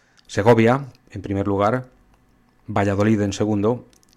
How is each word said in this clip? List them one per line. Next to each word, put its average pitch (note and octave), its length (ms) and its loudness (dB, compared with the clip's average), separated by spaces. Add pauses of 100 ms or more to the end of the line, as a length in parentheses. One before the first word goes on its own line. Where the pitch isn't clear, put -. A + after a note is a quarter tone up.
(260)
Segovia, A#2 640 2 (240)
en G2 100 -12
primer G2 240 -4
lugar, G2+ 420 -2 (760)
Valladolid G#2 560 0
en G2+ 100 -2
segundo G#2+ 560 -2 (300)